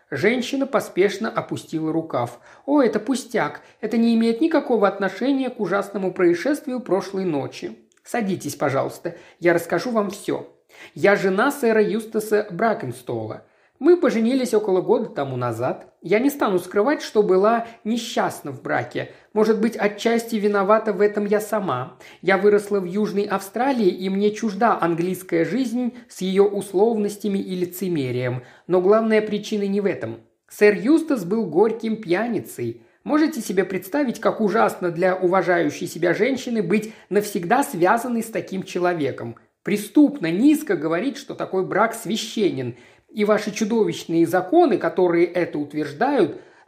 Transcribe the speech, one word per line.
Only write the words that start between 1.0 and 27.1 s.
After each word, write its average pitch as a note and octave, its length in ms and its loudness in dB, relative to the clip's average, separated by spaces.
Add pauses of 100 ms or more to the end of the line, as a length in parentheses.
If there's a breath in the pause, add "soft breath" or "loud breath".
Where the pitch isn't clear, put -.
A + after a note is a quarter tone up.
опустила D#3 640 -4
рукав. D3+ 480 -4 (240 loud breath)
"О, D4 160 4
это A3+ 180 2
пустяк! G#3 640 -4 (220 soft breath)
Это A#3 160 -2
не A#3 160 4
имеет A3+ 260 2
никакого C#4 480 2
отношения B3 640 -2
к A#3 100 -14
ужасному F#3+ 540 -4
происшествию A#3+ 680 0
прошлой F#3+ 460 -2
ночи. C#3+ 500 -6 (260)
Садитесь, F#3+ 520 -4
пожалуйста. C3+ 600 -4 (220 loud breath)
Я F3 140 2
расскажу F3 380 -2
вам G#3 200 -2
все. - 380 -6 (460 loud breath)
Я F#3+ 220 4
жена G3 340 2
сэра A3+ 320 2
Юстаса G#3+ 680 -2
Бракенстола. C3+ 920 -4 (340 soft breath)
Мы E4+ 180 6
поженились A#3+ 580 2
около F#3+ 260 2
года G#3 260 2
тому C3 300 -6
назад. B2 640 -4
Я G3 180 2
не C4+ 120 2
стану A#3+ 280 0
скрывать, A3 440 0
что G#3+ 200 0
была G3+ 440 2 (180 loud breath)
несчастна G#3+ 680 -4
в B2+ 120 -14
браке. C3 480 -4 (220 loud breath)
Может G#3+ 280 2
быть, A3+ 160 0
отчасти A3+ 600 0
виновата G#3 560 2
в F#3 80 -2
этом G#3 260 2
я G#3 140 2
сама. E3+ 560 -4 (260 loud breath)
Я F#3 160 2
выросла G3+ 420 2
в F3+ 40 -6
Южной F#3+ 400 -2
Австралии, A3+ 640 -2
и F#3 200 -2
мне G3+ 220 2
чужда G#3 500 0
английская E3+ 640 0
жизнь A#3+ 500 -2 (140 loud breath)
с - 140 -10
ее F#3+ 220 4
условностями G3+ 920 0